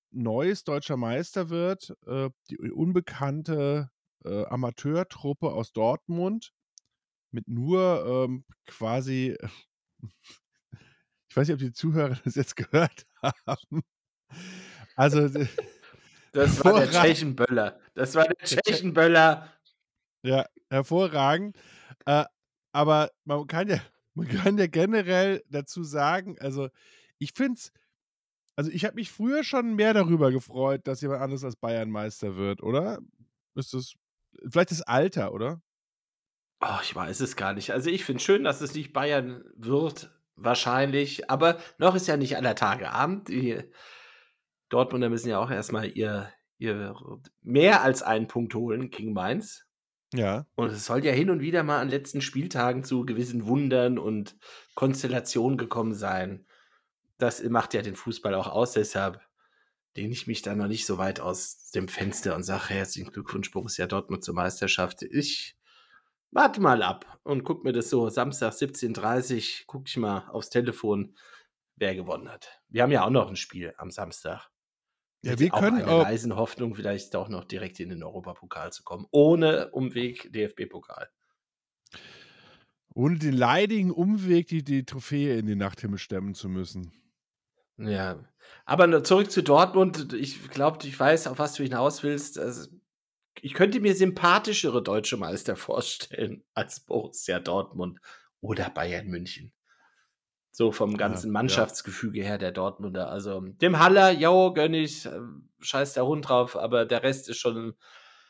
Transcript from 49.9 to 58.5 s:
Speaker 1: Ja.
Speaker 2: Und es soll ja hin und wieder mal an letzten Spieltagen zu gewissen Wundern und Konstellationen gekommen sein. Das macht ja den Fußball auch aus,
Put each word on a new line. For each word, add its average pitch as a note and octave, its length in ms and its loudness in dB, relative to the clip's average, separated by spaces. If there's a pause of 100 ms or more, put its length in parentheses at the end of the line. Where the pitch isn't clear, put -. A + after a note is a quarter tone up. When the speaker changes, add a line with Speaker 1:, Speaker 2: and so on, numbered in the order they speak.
Speaker 1:
Ja. A#2 320 -2 (100)
Speaker 2:
Und A#2 160 -2
es G#2+ 140 -10
soll C3 200 0
ja D3 80 4
hin D#3 160 2
und E3+ 100 0
wieder E3 240 0
mal D3 160 0
an C3 100 -2
letzten C#3 320 -4
Spieltagen B2+ 600 -2
zu B2 220 -2
gewissen A#2+ 400 -4
Wundern B2+ 520 2
und G#2+ 400 -4 (380)
Konstellationen C3 840 0
gekommen A2+ 360 -4
sein. G2 520 -4 (760)
Das A#2+ 240 0
macht A#2 300 0
ja G#2 80 0
den G#2 140 -8
Fußball A2 380 -4
auch F#2+ 140 -2
aus, A#2+ 260 0